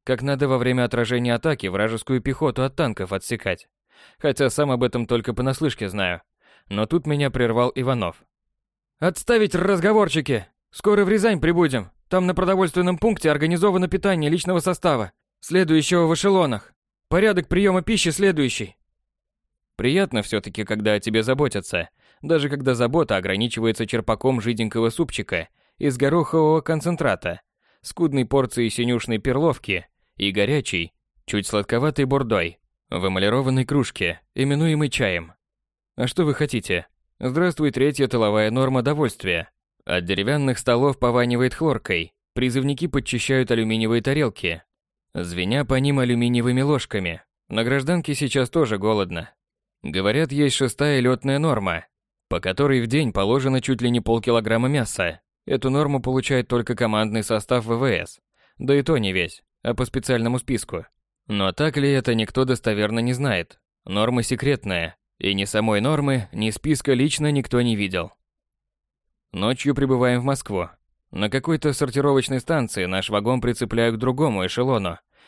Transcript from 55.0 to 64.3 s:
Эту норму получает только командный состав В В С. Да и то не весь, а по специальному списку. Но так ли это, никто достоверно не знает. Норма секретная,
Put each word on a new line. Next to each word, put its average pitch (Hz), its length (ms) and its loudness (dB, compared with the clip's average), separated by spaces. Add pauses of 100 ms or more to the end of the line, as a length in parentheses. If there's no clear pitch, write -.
Эту 131 240 -2
норму 139 320 0
получает 131 460 -2
только 120 280 -2
командный 107 480 0
состав 113 420 -2
В 117 100 -2
В 120 80 -2
С. 90 360 -2 (400)
Да 135 160 2
и 143 80 4
то 156 140 2
не 101 160 -2
весь, 87 280 -4 (220)
а 117 100 -2
по 123 120 -2
специальному 120 520 -2
списку. 110 480 -6 (420)
Но 98 260 0
так 147 240 -2
ли 143 120 2
это, 131 240 2
никто 113 320 0
достоверно 110 540 0
не 120 140 0
знает. 123 460 -2 (260)
Норма 113 360 0
секретная, 110 760 -2 (200)